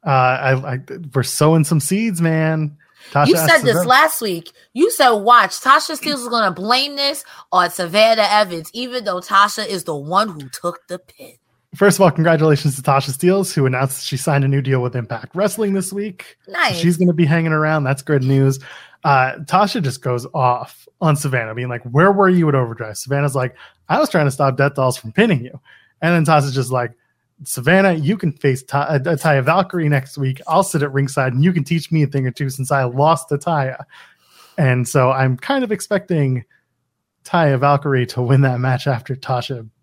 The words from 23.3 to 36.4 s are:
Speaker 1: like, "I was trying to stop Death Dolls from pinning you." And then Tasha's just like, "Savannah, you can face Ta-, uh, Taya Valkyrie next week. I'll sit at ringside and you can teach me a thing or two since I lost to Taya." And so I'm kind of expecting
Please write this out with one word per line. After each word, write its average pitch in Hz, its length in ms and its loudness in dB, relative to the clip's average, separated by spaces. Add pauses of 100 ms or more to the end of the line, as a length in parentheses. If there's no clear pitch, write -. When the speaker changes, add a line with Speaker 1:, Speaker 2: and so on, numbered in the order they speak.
Speaker 1:
like, 127 180 -4 (340)
"I 185 120 0
was 311 100 0
trying - 160 2
to 135 60 2
stop 135 240 0
Death 139 180 0
Dolls 131 220 0
from 110 160 -14
pinning 190 320 2
you." - 160 -16 (420)
And 165 100 2
then 165 120 2
Tasha's 143 300 2
just 127 180 -2
like, 120 200 -4 (520)
"Savannah, 180 480 2
you 160 240 0
can 170 160 -4
face 131 300 -2
Ta-, - 260 -4
uh, 151 100 0
Taya 143 460 0
Valkyrie 175 460 0
next 135 280 -2
week. 131 300 -4
I'll 165 140 2
sit 170 200 -2
at 143 100 -4
ringside 135 420 -2
and 135 100 2
you 185 80 4
can 170 120 -2
teach 165 280 -4
me 160 100 2
a 143 40 2
thing 139 200 -2
or 127 40 -4
two 139 200 -6
since 131 220 -6
I 135 120 0
lost 143 440 0
to 147 100 -2
Taya." 139 460 -4 (760)
And 127 300 2
so 131 240 2
I'm 131 240 0
kind 269 260 -2
of 226 80 -4
expecting 160 760 -2 (800)